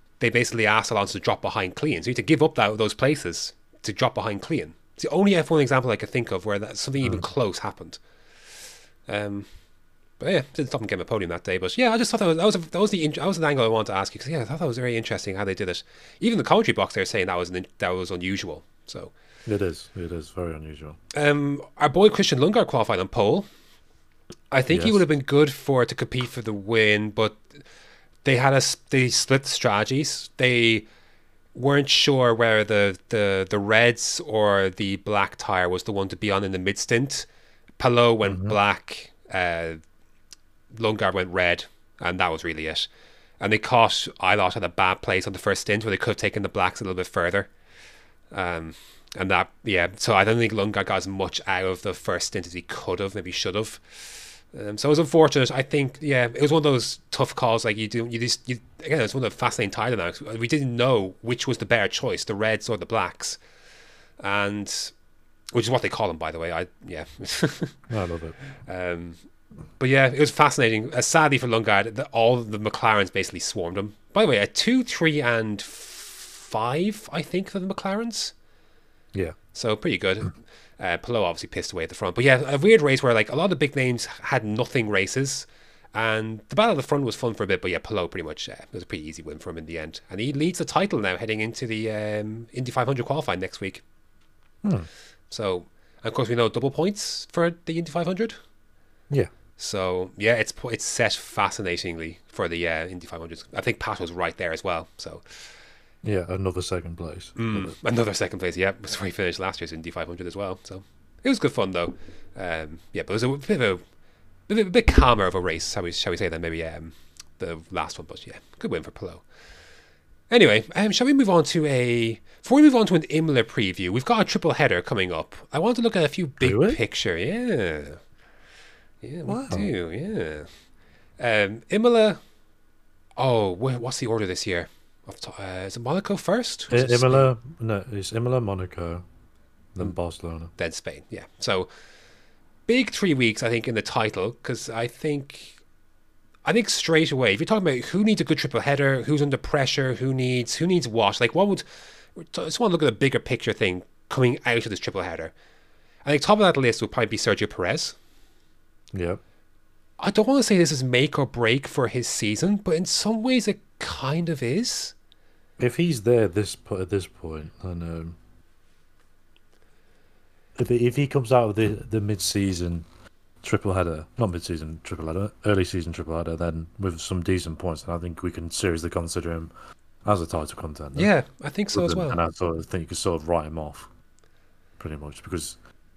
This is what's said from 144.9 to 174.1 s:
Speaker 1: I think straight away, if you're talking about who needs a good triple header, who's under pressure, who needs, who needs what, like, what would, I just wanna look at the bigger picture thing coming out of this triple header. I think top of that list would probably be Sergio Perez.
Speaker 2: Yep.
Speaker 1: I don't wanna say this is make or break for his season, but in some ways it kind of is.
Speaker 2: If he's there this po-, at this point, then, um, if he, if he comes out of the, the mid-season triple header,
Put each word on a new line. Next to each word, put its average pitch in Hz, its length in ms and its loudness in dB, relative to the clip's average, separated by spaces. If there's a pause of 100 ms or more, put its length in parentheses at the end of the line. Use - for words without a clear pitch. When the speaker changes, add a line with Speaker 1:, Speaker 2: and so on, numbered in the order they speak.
Speaker 1:
I - 80 0
think 220 160 2
straight 160 440 2
away, 127 200 4
if - 80 0
you're - 60 -2
talking 208 200 2
about 127 240 0
who 101 140 2
needs - 160 4
a 160 40 2
good - 140 2
triple 123 220 -2
header, 135 440 2
who's 143 180 2
under 139 160 0
pressure, 135 560 0
who 131 180 -2
needs, 127 440 0
who 160 100 0
needs 175 220 2
what, 107 320 2
like, 120 160 2
what 190 120 4
would, 185 140 0 (560)
I 175 40 -16 (220)
just 160 140 -4
wanna 214 140 2
look 165 100 2
at 151 40 4
the 123 60 4
bigger 131 280 2
picture 120 320 -2
thing 90 320 0 (240)
coming 123 360 4
out 117 220 0
of 110 40 -6
this 95 100 -8
triple 95 220 -4
header. 82 300 -8 (720)
I 139 60 -2
think 143 120 2
top 214 180 6
of 208 40 6
that 175 160 6
list 120 220 2
would 104 80 -4
probably 117 160 0
be 110 100 -4
Sergio 101 320 2
Perez. 95 460 -2 (1000)
Speaker 2:
Yep. 90 280 -4 (800)
Speaker 1:
I 196 100 0
don't 214 180 4
wanna 277 140 6
say 196 160 4
this 165 140 4
is 131 120 -2
make 127 340 2
or 135 80 2
break 120 400 2
for - 220 0
his 123 200 -4
season, 117 480 0
but 185 180 0
in 175 100 0
some 220 380 -2
ways 254 260 2
it 196 120 -2 (180)
kind 165 500 -4
of 151 140 -4
is. 165 500 -2 (640)
Speaker 2:
If 123 180 0
he's 160 260 2
there 113 260 6
this 101 280 -2
po-, - 240 -8
at 92 100 -6
this 98 160 0
point, 80 440 -12 (120)
then, 87 200 -8
um, 82 340 -10 (2500)
if 120 100 0
he, 120 180 4
if 120 100 2
he 143 100 2
comes 131 260 0
out 117 180 6
of 101 60 -2
the, 110 120 4
the 107 320 -2
mid-season 92 840 -2 (580)
triple 101 320 0
header, 85 320 -2 (120)